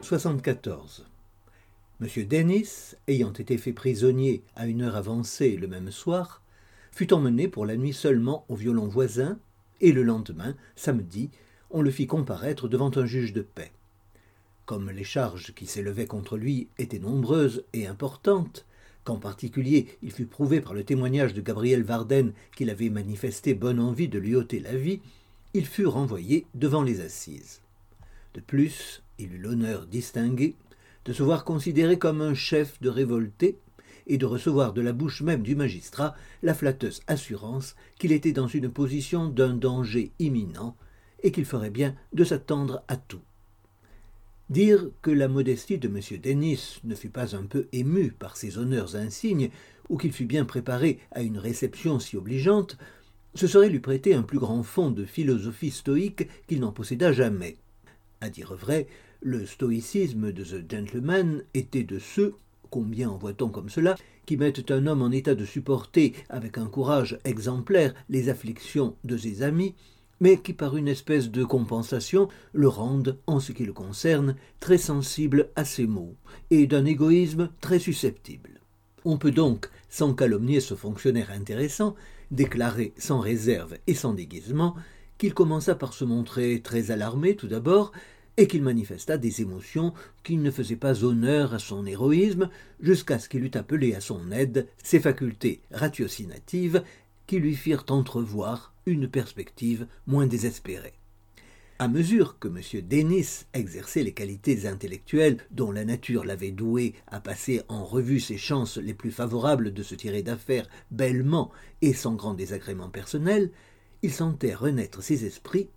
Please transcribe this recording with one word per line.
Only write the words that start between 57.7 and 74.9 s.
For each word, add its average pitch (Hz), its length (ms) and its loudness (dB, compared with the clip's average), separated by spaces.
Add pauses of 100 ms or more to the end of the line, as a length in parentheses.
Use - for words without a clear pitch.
À 110 100 -8
dire - 240 -14
vrai, 127 320 -2 (340)
le 123 240 -4
stoïcisme 117 880 -2
de 92 120 -8
The 85 260 -10
Gentleman 143 720 -2 (100)
était 131 300 -2
de 98 160 -6
ceux, 202 360 0 (360)
combien 113 400 -2
en 95 80 -8
voit-on 104 300 -4
comme 104 200 -8
cela, 170 280 2 (280)
qui 151 120 -2
mettent 139 340 0
un 135 160 2
homme 147 160 2
en 120 80 2
état 135 240 2
de 104 100 -4
supporter 135 720 2 (160)
avec 113 260 -8
un 113 100 -4
courage 131 580 0
exemplaire 127 680 2 (160)
les 131 220 0
afflictions 127 760 -4
de 120 140 -4
ses 107 240 -6
amis, 170 320 0 (460)
mais 185 180 10
qui - 160 -6
par 143 220 -2
une 147 120 0
espèce 139 420 0
de 123 140 0
compensation 120 840 0 (240)
le 147 160 6
rendent, 131 580 0
en 147 140 2
ce 131 120 -8
qui 117 140 -4
le 98 80 -8
concerne, 139 640 0 (220)
très 180 200 6
sensible 143 760 2